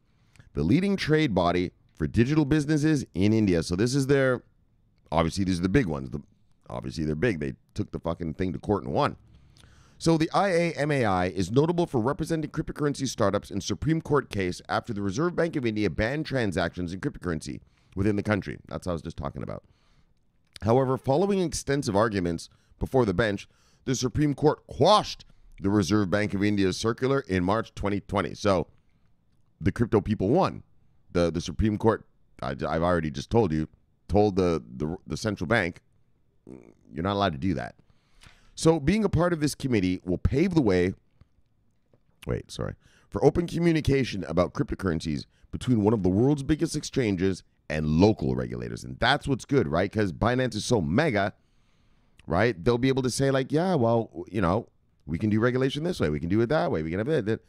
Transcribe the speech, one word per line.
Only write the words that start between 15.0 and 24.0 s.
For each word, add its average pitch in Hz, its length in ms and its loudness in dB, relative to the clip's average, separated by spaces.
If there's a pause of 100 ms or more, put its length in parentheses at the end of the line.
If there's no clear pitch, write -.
Reserve 135 340 -2
Bank 165 200 -2
of 127 100 -2
India 107 240 0
banned 120 340 -4
transactions 90 680 -4
in 95 60 -12
cryptocurrency 78 600 -6 (360)
within 98 180 0
the 101 80 -2
country. 87 340 -2 (120)
That's - 180 -8
what 90 60 -4
I - 0 -
was 82 100 -6
just 82 140 -12
talking 71 260 -8
about. 50 220 -10 (1000)
However, 127 340 4
following 190 440 0
extensive 139 560 -2
arguments 98 520 0 (300)
before 123 260 2
the 101 80 2
bench, 101 360 -2 (360)
the 127 120 -2
Supreme 143 360 0